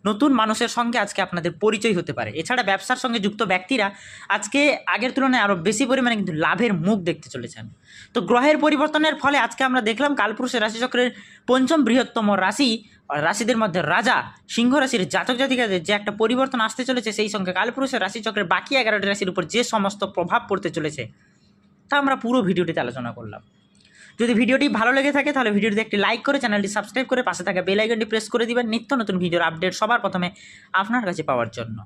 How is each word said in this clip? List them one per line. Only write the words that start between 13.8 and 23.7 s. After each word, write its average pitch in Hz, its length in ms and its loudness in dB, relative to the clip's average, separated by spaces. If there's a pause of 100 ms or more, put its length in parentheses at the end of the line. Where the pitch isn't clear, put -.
রাজা 220 220 2 (380)
সিংহ 240 220 4
রাশির 262 320 2
জাতক 190 340 0
জাতিকাদের 240 440 0
যে 202 60 0
একটা 208 280 -2
পরিবর্তন 247 400 0
আসতে 220 280 -2
চলেছে, 240 240 -2
সেই 214 220 -2
সঙ্গে 185 240 -2
কালপুরুষের 247 460 -2
রাশিচক্রের 208 500 -4
বাকি - 260 -2
এগারোটি 214 260 0
রাশির 196 260 -2
উপর 190 100 -2 (120)
যে 233 60 2 (120)
সমস্ত 196 280 0 (140)
প্রভাব 185 340 0
পড়তে 190 280 -2
চলেছে, 151 260 -4 (880)
তা 285 120 2
আমরা 277 120 2 (100)
পুরো 247 140 2 (100)
ভিডিওটিতে 165 360 0
আলোচনা 123 280 -8
করলাম। 110 300 -14 (800)